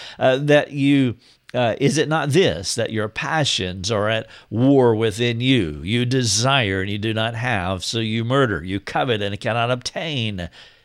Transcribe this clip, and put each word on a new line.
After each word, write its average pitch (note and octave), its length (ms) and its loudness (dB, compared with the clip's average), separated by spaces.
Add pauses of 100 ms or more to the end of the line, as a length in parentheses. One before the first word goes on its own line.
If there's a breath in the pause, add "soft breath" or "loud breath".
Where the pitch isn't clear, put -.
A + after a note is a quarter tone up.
(160 loud breath)
uh, C3 200 2
that D3 340 2
you, C#3 460 2 (360 soft breath)
uh, A#2+ 280 0
"Is C#3 180 2
it C#3+ 100 0
not D3 220 0
this, B2 460 2
that A2+ 160 -2
your G#2+ 160 -2
passions G#2 800 -4
are G#2 180 0
at A2+ 200 -2 (200 loud breath)
war B2 460 6
within A2+ 460 0
you? G#2+ 420 2
You A#2 220 0
desire A#2+ 800 0
and G2+ 80 -4
you G#2 80 -4
do A2 140 -4
not A2 220 -2
have, F#2+ 500 -4
so - 140 -4
you A2+ 260 -2
murder. A#2 380 0
You F#2 160 -4
covet C3 420 -2
and G2+ 200 -6
cannot A#2 320 -2
obtain, A#2+ 800 -6 (340 loud breath)